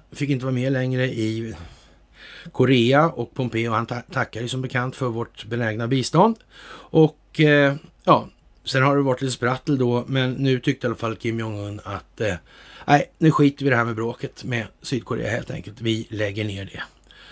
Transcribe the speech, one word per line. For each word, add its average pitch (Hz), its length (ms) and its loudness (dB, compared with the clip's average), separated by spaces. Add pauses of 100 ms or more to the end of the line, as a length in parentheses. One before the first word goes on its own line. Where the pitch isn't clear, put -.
(120)
Fick 143 180 -4
inte 131 140 -2
vara 131 100 -2
med 127 180 0
längre 127 340 0
i 113 480 -4 (1000)
Korea. 131 560 4
Och 120 260 -8
Pompeo, 117 380 -2
han 113 140 0
ta-, 120 160 -8 (100)
tackar 117 280 -4
ju 120 80 -6
som 131 140 -6
bekant 127 340 -4
för 131 100 -2
vårt 117 380 -6
benägna 117 440 -4
bistånd. 156 480 2 (360)
Och, - 680 2
eh, 147 340 6 (300)
ja, 127 240 4 (360)
sen 131 180 0
har 143 140 4
det 143 60 4
varit 131 200 0
lite 131 100 -2
sprattel 127 460 0
då. 120 280 0
Men 131 260 0
nu 131 280 0
tyckte 135 260 -2
i - 20 -2
alla 113 80 -4
fall 110 200 -4
Kim 113 240 -4
Jong-Un 104 440 -8
att, - 360 -10
eh, 101 140 0 (500)
nej, 147 340 4
nu 160 120 6
skiter 143 340 2
vi - 20 -2
i 139 40 0
det 123 60 2
här 117 80 2
med 117 100 -4
bråket 113 500 -8
med 117 220 -4 (160)
Sydkorea 120 480 -4
helt 117 200 -6
enkelt. - 300 -12
Vi 113 300 -2
lägger 104 340 -4
ner 98 200 -8
det. - 180 -12 (500)